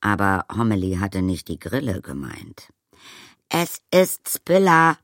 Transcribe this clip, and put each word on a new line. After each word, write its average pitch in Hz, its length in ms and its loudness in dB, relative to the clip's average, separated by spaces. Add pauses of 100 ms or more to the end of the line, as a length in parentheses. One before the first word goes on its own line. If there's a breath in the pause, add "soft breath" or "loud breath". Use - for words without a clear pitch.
aber 98 440 0 (100)
Homily 98 440 -2
hatte 95 220 -4
nicht 92 260 -4
die 87 120 -10
Grille 120 420 -6
gemeint. - 680 -16 (800 loud breath)
Es - 320 -4 (100)
ist - 380 2
Spiller 165 760 4